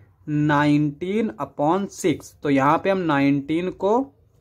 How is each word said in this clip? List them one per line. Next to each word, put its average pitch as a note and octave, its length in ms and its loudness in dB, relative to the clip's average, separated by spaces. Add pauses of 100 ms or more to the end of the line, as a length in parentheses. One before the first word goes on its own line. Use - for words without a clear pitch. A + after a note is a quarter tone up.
(280)
नाइनटीन D3+ 1040 0 (100)
upon E3 500 -2
सिक्स। - 420 -4 (100)
तो D3+ 60 -2
यहाँ C#3+ 280 4
पे F#3+ 120 -2
हम F#3+ 100 0
नाइनटीन C#3+ 720 0
को A3 420 -2 (280)